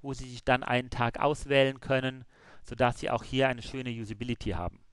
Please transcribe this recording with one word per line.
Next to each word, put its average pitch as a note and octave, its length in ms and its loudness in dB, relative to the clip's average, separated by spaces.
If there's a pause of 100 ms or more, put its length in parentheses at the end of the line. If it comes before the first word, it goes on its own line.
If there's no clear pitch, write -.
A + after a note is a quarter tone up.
wo C#3 140 -6
Sie B2+ 140 -10
sich B2 160 -12
dann B2+ 180 4
einen B2 280 0
Tag A#2+ 300 0
auswählen C#3 600 4
können, C3 440 -2 (400)
sodass B2 360 0
Sie - 100 -2
auch A#2+ 140 0
hier C3 240 2
eine A#2+ 140 -2
schöne B2+ 280 -6
Usability A2+ 600 -4
haben. E2+ 300 -4 (120)